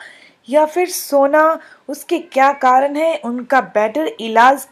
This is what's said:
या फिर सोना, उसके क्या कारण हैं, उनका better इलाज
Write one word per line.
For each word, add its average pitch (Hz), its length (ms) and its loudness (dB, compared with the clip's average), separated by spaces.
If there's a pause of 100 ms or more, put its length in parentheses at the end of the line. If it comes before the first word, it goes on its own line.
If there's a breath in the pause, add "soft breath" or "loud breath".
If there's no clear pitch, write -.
(500 loud breath)
या 302 160 2
फिर 349 240 -2
सोना, 302 680 0 (280 soft breath)
उसके 302 320 -6
क्या 269 320 0
कारण 277 440 2
हैं, 320 260 -2
उनका 247 400 -2
better 214 580 -4
इलाज 226 520 2